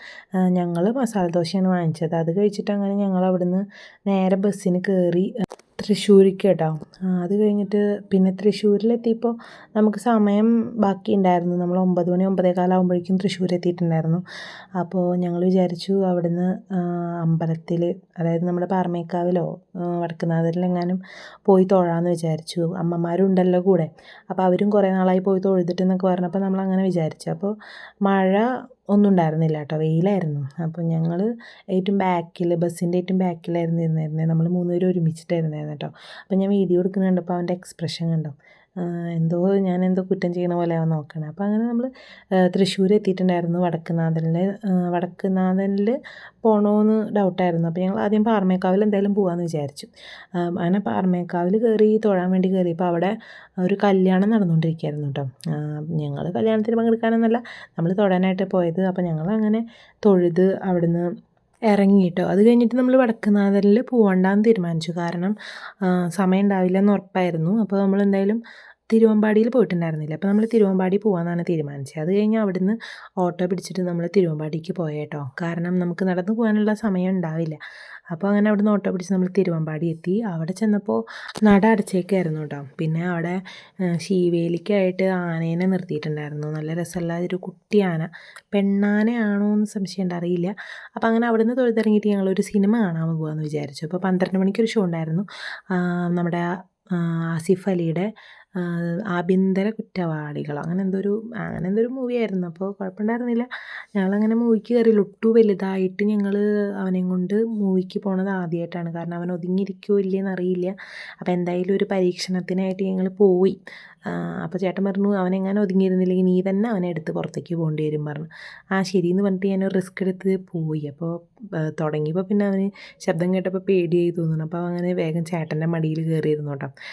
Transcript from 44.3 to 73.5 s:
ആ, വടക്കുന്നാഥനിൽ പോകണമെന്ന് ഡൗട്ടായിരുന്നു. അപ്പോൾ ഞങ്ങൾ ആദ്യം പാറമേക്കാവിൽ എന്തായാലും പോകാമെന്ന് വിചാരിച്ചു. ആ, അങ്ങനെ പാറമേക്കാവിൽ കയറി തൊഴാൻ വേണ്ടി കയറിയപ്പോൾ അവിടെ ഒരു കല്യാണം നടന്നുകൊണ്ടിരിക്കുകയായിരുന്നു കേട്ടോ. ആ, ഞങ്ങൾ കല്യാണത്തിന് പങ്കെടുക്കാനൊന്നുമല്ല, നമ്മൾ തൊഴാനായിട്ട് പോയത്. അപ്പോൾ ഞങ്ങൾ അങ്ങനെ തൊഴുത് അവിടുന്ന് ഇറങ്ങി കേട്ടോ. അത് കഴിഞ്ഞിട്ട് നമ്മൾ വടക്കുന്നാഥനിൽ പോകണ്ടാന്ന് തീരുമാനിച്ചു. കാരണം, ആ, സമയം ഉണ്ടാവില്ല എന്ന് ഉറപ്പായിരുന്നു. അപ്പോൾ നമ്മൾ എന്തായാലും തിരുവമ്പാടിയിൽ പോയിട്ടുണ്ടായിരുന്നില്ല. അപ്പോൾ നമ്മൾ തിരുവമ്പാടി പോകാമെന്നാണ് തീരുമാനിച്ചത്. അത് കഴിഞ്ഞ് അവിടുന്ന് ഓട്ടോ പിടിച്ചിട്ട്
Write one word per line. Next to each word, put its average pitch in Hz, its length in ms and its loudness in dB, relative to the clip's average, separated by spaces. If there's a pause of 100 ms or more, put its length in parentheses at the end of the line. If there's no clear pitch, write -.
ആ, 196 60 0 (180)
വടക്കുന്നാഥനിൽ 185 1000 0 (500)
പോകണമെന്ന് 214 580 4 (160)
ഡൗട്ടായിരുന്നു. 180 540 2
അപ്പോൾ 170 140 -2
ഞങ്ങൾ 190 180 0
ആദ്യം 214 240 2
പാറമേക്കാവിൽ 190 600 2
എന്തായാലും 202 320 2
പോകാമെന്ന് 175 340 0
വിചാരിച്ചു. 147 380 -6 (420)
ആ, 180 100 -4 (160)
അങ്ങനെ 185 300 0
പാറമേക്കാവിൽ 180 720 0
കയറി 214 400 4
തൊഴാൻ 190 340 2
വേണ്ടി 185 200 2
കയറിയപ്പോൾ 180 400 0
അവിടെ 170 200 0 (480)
ഒരു 185 240 0
കല്യാണം 190 460 4
നടന്നുകൊണ്ടിരിക്കുകയായിരുന്നു 160 800 0
കേട്ടോ. 139 180 -4 (220)
ആ, 151 100 -2 (380)
ഞങ്ങൾ 147 360 -4
കല്യാണത്തിന് 220 480 0
പങ്കെടുക്കാനൊന്നുമല്ല, 226 600 2 (320)
നമ്മൾ 170 220 0
തൊഴാനായിട്ട് 190 580 2
പോയത്. 180 340 0
അപ്പോൾ 180 160 -2
ഞങ്ങൾ 165 320 -2
അങ്ങനെ 214 280 0 (420)
തൊഴുത് 185 440 4 (160)
അവിടുന്ന് 170 420 0 (560)
ഇറങ്ങി 202 400 6
കേട്ടോ. 175 220 0
അത് 175 200 2
കഴിഞ്ഞിട്ട് 240 320 6
നമ്മൾ 254 220 4
വടക്കുന്നാഥനിൽ 202 840 4
പോകണ്ടാന്ന് 202 640 4
തീരുമാനിച്ചു. 170 460 2
കാരണം, 175 420 -2 (480)
ആ, 190 60 2 (220)
സമയം 185 360 2
ഉണ്ടാവില്ല 190 340 2
എന്ന് 202 140 6
ഉറപ്പായിരുന്നു. 180 640 0
അപ്പോൾ 202 200 0
നമ്മൾ 196 220 2
എന്തായാലും 202 380 2 (500)
തിരുവമ്പാടിയിൽ 220 600 4
പോയിട്ടുണ്ടായിരുന്നില്ല. 165 640 0
അപ്പോൾ 196 140 -2
നമ്മൾ 208 160 4
തിരുവമ്പാടി 190 520 2
പോകാമെന്നാണ് 175 480 0
തീരുമാനിച്ചത്. 143 560 -4
അത് 170 100 -2
കഴിഞ്ഞ് 214 280 2
അവിടുന്ന് 190 340 0 (440)
ഓട്ടോ 180 280 0
പിടിച്ചിട്ട് 180 360 -4